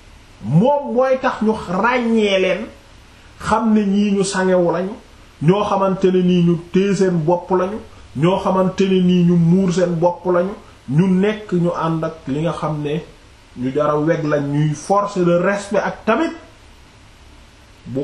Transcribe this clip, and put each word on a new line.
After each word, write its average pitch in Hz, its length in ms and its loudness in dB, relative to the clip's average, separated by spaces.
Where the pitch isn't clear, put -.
moom 233 500 2
mooy 262 280 2
tax - 200 -2
ñu 214 120 2
ràññee 220 840 0
leen, 185 260 0
xam 220 340 0
ne 214 120 4
ñii 202 260 0
ñu 196 120 0
sangewu 185 480 0
lañu, 185 200 -4
ñoo 190 220 2
xamante 196 480 -2
ne 185 100 2
nii 180 220 2
ñu 170 140 2
téye 196 220 2
seen 185 280 0
bopp 175 280 -2
lañu, 185 280 -2
ñoo 175 240 0
xamante 185 480 0
ne 185 140 2
nii 180 240 4
ñu 175 100 4
muur 175 380 4
seen 175 220 0
bopp 175 300 -2
lañu, 180 280 0
ñu 160 180 2
nekk 196 460 0
ñu 170 220 0
ànd 160 280 -4
ak 160 240 -10
li 143 140 -4
nga 160 120 -2
xam 151 300 -6
ne 151 180 -4
ñu 127 160 -4
jara 147 240 0
weg 151 280 0
lañ, 147 260 0
ñuy 151 220 0
forcer 196 520 0
le 175 140 4
respect 196 460 -2
ak - 200 -8
tamit 302 260 0
bu 123 180 -6